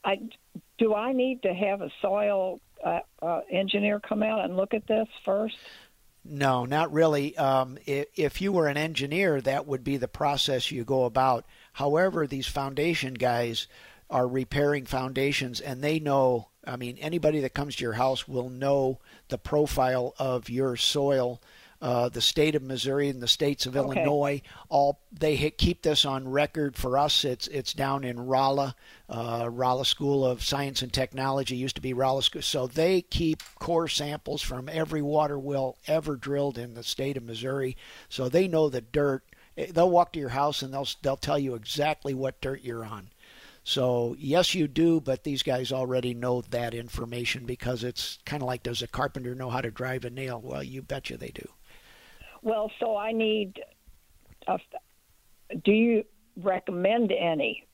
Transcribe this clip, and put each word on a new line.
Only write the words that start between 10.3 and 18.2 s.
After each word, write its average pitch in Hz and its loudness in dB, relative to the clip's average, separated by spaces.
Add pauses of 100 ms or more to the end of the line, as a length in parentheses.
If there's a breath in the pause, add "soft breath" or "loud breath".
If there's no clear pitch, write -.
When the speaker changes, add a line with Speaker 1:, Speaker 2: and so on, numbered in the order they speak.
Speaker 2:
you 120 -4
go 131 2
about. 123 2 (300 loud breath)
However, 160 2
these 135 -4
foundation 139 -2
guys 120 0 (400 loud breath)
are 127 2
repairing 135 0
foundations, 131 -2
and 131 -8
they 156 0
know, 135 2 (180)
I 127 -8
mean, 123 -10
anybody 156 0
that 131 -2
comes 143 -4
to 127 -6
your 113 -2
house 131 0